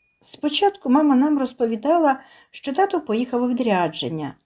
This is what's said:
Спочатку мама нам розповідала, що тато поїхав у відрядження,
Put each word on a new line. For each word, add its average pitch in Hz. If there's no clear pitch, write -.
Спочатку 311
мама 285
нам 285
розповідала, 262
що -
тато 370
поїхав 240
у 247
відрядження, 170